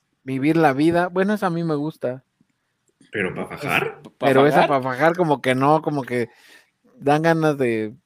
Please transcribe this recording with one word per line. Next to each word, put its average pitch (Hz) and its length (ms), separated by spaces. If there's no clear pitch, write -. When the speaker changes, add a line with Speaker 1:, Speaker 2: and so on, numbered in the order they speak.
Speaker 1:
Vivir 135 320
la 151 180
Vida. 170 340
Bueno, 190 260
esa 202 120
a 180 40
mí 170 140
me 160 120
gusta. 135 480
Speaker 2:
¿Pero 95 240
pa' 92 120
fajar? - 560
Speaker 3:
¿Pa' 127 80
Speaker 1:
Pero 135 200
esa 160 200
Speaker 3:
fajar? - 20
Speaker 1:
pa' 139 140
fajar 135 340
como 151 240
que 127 140
no, 143 260
como 151 220
que 120 260
dan 143 240
ganas 160 340
de 113 380